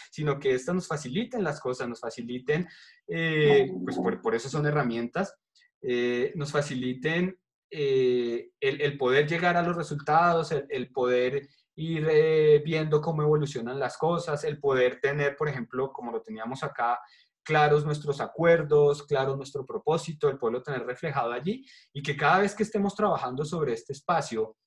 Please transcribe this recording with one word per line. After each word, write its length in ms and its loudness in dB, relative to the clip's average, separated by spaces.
sino 280 -2
que 140 2
estas 220 -2
nos 120 -2
faciliten 560 -6
las 180 -4
cosas, 280 -4
nos 100 -8
faciliten, 720 -4
eh, 640 4
pues 140 -4
por, 240 -2
por 140 0
eso 160 -4
son 160 0
herramientas, 680 -2
eh, 560 -2
nos 160 -6
faciliten, 880 -2
eh, 800 0
el, 220 -2
el 160 0
poder 280 4
llegar 300 0
a 60 2
los 120 -2
resultados, 800 2
el, 160 -2
el 240 -6
poder 560 0
ir, 360 -4
eh, 520 6
viendo 380 0
cómo 220 -2
evolucionan 580 0
las 160 -4
cosas, 480 -2
el 160 -4
poder 400 2
tener, 360 0
por 120 -2
ejemplo, 420 -6
como 220 -10
lo 80 -6
teníamos 420 -10
acá, 380 -2
claros 440 4
nuestros 340 -4
acuerdos, 840 4
claro 300 0
nuestro 300 -8
propósito, 640 -2
el 100 -2
poderlo 240 -2
tener 220 -6
reflejado 480 -4
allí 320 -6
y 80 -10
que 120 -4
cada 260 2
vez 140 0
que 80 -4
estemos 320 -2
trabajando 520 -2
sobre 260 -2
este 220 -8
espacio, 720 -4